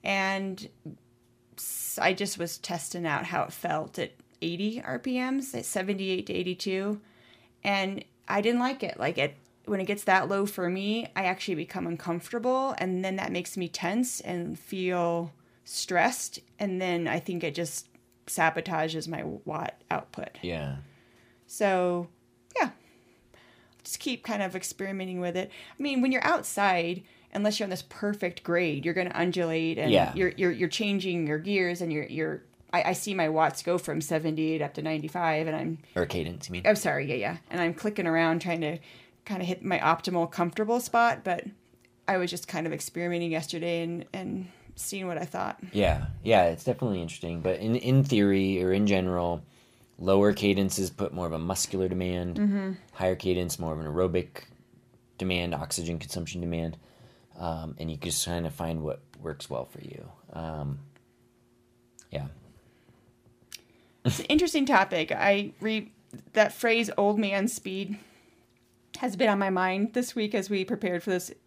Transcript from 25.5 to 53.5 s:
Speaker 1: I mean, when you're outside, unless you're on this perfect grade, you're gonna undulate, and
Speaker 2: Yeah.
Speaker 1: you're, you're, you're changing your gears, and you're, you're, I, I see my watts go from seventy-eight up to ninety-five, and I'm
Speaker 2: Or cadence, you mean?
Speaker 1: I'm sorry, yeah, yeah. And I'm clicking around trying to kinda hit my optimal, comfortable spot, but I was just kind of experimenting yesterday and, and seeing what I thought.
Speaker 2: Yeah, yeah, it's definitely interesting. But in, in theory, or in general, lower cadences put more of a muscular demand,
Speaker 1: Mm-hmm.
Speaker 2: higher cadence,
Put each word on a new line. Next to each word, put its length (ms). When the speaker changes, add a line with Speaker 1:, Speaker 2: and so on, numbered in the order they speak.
Speaker 1:
I 60
mean, 180
when 120
you're 120
outside, 800
unless 240
you're 80
on 40
this 180
perfect 560
grade, 400
you're 100
gonna 180
undulate, 640
and 140
Speaker 2:
Yeah. 240
Speaker 1:
you're, 220
you're, 160
you're 160
changing 580
your 140
gears, 400
and 120
you're, 140
you're, 360
I, 180
I 20
see 220
my 140
watts 360
go 140
from 220
seventy-eight 640
up 120
to 80
ninety-five, 680
and 80
I'm 220
Speaker 2:
Or 100
cadence, 420
you 40
mean? 120
Speaker 1:
I'm 120
sorry, 320
yeah, 80
yeah. 200
And 100
I'm 140
clicking 320
around 360
trying 180
to 180
kinda 200
hit 200
my 160
optimal, 500
comfortable 480
spot, 460
but 200
I 100
was 140
just 160
kind 220
of 40
experimenting 600
yesterday 500
and, 300
and 340
seeing 320
what 100
I 60
thought. 340
Speaker 2:
Yeah, 340
yeah, 220
it's 180
definitely 400
interesting. 380
But 180
in, 160
in 300
theory, 580
or 100
in 140
general, 580
lower 340
cadences 580
put 220
more 140
of 60
a 80
muscular 480
demand, 480
Speaker 1:
Mm-hmm. 360
Speaker 2:
higher 240
cadence, 420